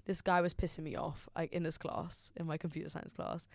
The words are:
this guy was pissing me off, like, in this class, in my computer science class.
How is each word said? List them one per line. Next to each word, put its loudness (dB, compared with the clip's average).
this 0
guy 6
was 6
pissing 0
me -4
off, -2
like, -2
in 2
this 0
class, -4
in -2
my 0
computer -2
science -8
class. -4